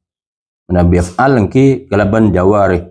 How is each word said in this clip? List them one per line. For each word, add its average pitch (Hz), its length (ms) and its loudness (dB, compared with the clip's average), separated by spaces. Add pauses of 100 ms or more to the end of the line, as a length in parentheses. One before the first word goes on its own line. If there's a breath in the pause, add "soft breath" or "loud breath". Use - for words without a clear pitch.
(680)
Mana 87 160 0
bi 87 160 2
af'al 127 400 -2
engki 131 480 0
kalaban 104 400 0
jawari. 92 520 0 (100)